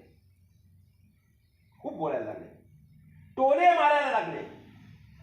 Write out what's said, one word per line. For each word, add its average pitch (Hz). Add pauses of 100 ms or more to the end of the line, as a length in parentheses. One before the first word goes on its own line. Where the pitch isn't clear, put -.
(1800)
खूप -
बोलायला -
लागले, - (920)
टोले 311
मारायला 294
लागले 214 (800)